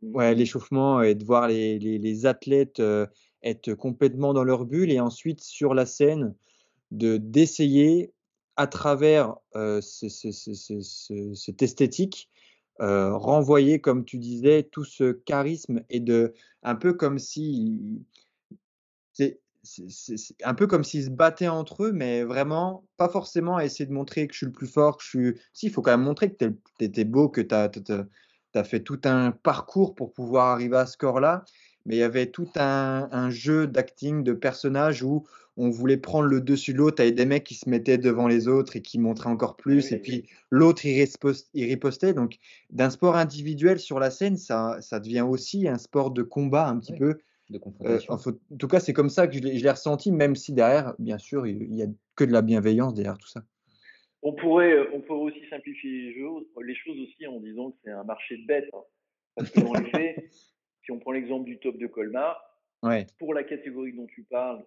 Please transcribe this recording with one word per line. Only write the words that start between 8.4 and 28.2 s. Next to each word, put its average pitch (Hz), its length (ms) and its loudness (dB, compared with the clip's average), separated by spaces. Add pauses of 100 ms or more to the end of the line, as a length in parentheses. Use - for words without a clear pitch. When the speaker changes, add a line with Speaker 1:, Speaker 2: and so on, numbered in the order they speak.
Speaker 2:
à 143 120 2
travers, 147 680 2 (200)
heu, 107 260 -2
ce, - 260 -12
ce, 104 240 -10
ce, 107 220 -14
ce, 104 280 -10
ce, 104 520 -12
cette - 280 -8
esthétique, 143 680 0 (500)
heu, 101 340 2
renvoyer 143 680 4
comme 127 260 0
tu 123 120 -12
disais 123 460 2
tout 147 200 -12
ce 127 280 0
charisme 139 800 -4
et 120 100 -4
de, 117 340 2 (300)
un 120 120 -2
peu 175 180 2
comme 143 260 0
si, 110 840 -6 (1080)
c'est, 139 280 -2 (220)
c'est, 90 280 -18
c'est, - 260 -14
c'est - 180 -16 (100)
un 127 100 -2
peu 202 120 2
comme 170 180 2
s'ils 147 200 -6
se 131 60 -8
battaient 165 380 2
entre 160 360 -6
eux, 220 80 -2
mais 123 320 -2
vraiment 156 640 -4 (100)
pas 175 120 2
forcément 180 480 -2
à 160 80 0
essayer 139 220 -6
de 135 60 -8
montrer 139 340 -4
que 143 80 -10
je - 40 -14
suis 139 80 -6
le 127 60 -6
plus 135 140 -12
fort, 147 320 2
que - 60 -18
je - 40 -16
suis, 123 320 0 (120)
si, - 140 -8
il 202 60 -2
faut 127 100 -4
quand 127 100 4
même 120 100 4
montrer 147 280 0
que 196 60 -12
t'es, 113 140 0 (280)
t'es, 110 120 -2
t'es 110 140 0
beau, 135 240 4
que 135 120 -2
t'as, 107 280 2
t'as, 101 120 -12
t'as, 101 240 -6 (480)